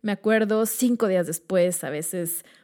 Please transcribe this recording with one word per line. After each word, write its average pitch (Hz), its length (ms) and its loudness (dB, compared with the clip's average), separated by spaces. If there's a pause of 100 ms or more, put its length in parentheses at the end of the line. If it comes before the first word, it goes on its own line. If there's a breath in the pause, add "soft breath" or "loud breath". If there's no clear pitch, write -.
me 214 100 -2
acuerdo 220 540 2
cinco 233 420 0
días 180 180 2
después, 175 580 0
a 139 60 -6
veces 165 540 -6 (200 soft breath)